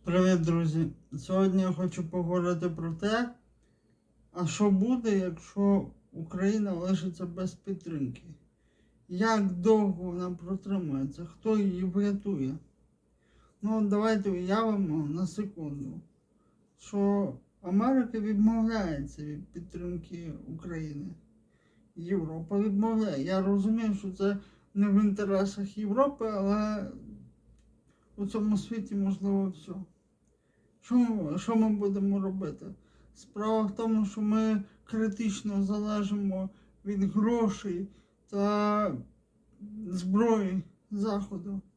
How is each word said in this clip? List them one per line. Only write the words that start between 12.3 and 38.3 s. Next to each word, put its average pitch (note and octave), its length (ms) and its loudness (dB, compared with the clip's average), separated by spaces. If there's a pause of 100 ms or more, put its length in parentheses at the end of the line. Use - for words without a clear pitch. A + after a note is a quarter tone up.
Ну, G#3+ 260 2
давайте G#3 420 2
уявимо F#3 760 0
на E3+ 200 -2
секунду, D#3+ 720 -8 (800)
що G3+ 540 0 (300)
Америка A3 580 2
відмовляється G#3 1040 2
від D3 220 -10
підтримки F3 840 -10 (140)
України. D#3+ 680 -8 (840)
Європа E3 640 -2
відмовляє. G#3 680 2
Я F#3+ 160 2
розумію, G3+ 540 2
що G3 160 -6
це G3 280 0 (360)
не G3+ 140 4
в G#3 160 6
інтересах G3 720 0
Європи, A3+ 560 0
але... G#3 560 0 (1300)
у G3+ 100 -4
цьому G#3 300 0
світі G#3+ 380 -6
можливо G3 540 0
все. F3+ 240 -12 (1080)
Що B3 160 0
ми, G3+ 420 2
що A3+ 180 0
ми A3 120 6
будемо G3 520 2
робити? F#3+ 460 -4 (480)
Справа A3 480 -2
в G3+ 120 -2
тому, A3 320 2
що G#3 140 -6
ми G#3+ 420 2 (220)
критично G#3 800 -2
залежимо G3+ 880 -2 (340)
від G3+ 180 0
грошей G3+ 840 0 (400)
та G#3 680 2 (920)